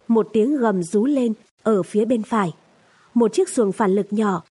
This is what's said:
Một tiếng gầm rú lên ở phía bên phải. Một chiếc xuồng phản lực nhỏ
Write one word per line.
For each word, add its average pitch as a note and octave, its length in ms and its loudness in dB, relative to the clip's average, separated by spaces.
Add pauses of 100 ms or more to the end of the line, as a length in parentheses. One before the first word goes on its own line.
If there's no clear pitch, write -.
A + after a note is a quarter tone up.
Một A3 260 2
tiếng B3+ 240 2
gầm G#3 260 0
rú G#3 220 0
lên B3+ 280 0 (300)
ở G#3 200 2
phía G#3 220 -2
bên A3 180 -2
phải. G3 300 -2 (600)
Một A3+ 200 2
chiếc F#4 160 0
xuồng G#3 220 0
phản F#3+ 240 0
lực G3+ 160 -2
nhỏ G#3 320 -2 (100)